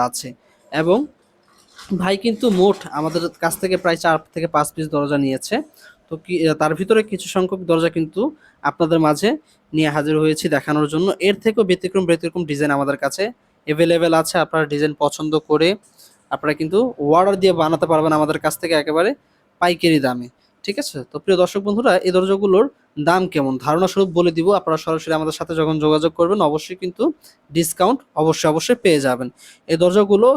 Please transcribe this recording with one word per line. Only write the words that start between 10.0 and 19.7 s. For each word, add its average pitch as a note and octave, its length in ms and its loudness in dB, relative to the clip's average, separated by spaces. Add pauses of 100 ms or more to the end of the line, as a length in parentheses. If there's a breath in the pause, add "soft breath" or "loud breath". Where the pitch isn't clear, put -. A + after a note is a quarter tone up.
হয়েছি D#3 300 0
দেখানোর D3+ 400 0
জন্য। D#3+ 200 -2 (120)
এর G3 200 0
থেকেও A3 240 0
ব্যতিক্রম, F#3 420 -2
ব্যতিক্রম E3+ 380 -2
ডিজাইন D3 260 -2
আমাদের C#3 260 0
কাছে C#3 260 -4 (440)
অ্যাভেলেবেল E3 480 2
আছে। D#3+ 240 0
আপনারা D#3+ 280 0
ডিজাইন D3 320 -2
পছন্দ D3+ 420 -2
করে D3+ 280 2 (640 soft breath)
আপনারা D3 240 -4
কিন্তু D#3+ 240 -2 (280)
অর্ডার F#3 340 4
দিয়ে F#3 120 4
বানাতে E3 340 0
পারবেন D#3+ 260 2
আমাদের D3+ 260 0
কাছ D#3 200 -2
থেকে E3 160 -2
একেবারে D#3 360 0 (500)
পাইকারি F3 400 2